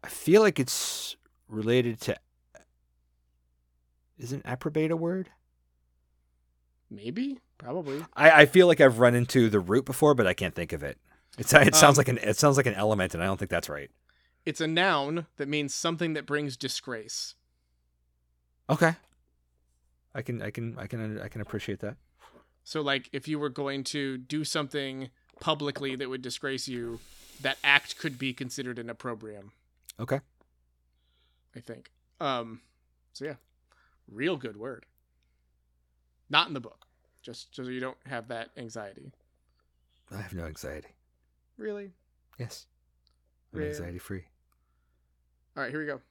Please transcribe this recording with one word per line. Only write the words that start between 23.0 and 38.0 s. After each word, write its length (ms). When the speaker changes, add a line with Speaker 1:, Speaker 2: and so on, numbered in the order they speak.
Speaker 2:
if 140
you 120
were 100
going 360
to 320
do 280
something 640
publicly 560
that 120
would 140
disgrace 460
you, 320
that 240
act 340
could 200
be 140
considered 460
an 100
opprobrium. 640
Speaker 1:
Okay. 220
Speaker 2:
I 40
think. 300
Um, 400
so, 120
yeah. 100
Real 260
good 200
word. 300
Not 180
in 60
the 60
book. 260
Just 340
so 60
you 180
don't 160